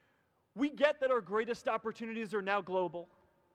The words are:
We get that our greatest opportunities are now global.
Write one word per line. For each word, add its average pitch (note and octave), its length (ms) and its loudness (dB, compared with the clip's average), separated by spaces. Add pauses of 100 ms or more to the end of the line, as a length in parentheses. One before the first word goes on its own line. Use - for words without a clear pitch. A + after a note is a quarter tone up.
(540)
We C#4 160 2
get C#4+ 300 4
that C4 100 2
our B3 100 2
greatest G#3+ 480 -2
opportunities A3+ 640 -4
are G#3 100 0
now G3 200 2
global. F3 460 -2 (460)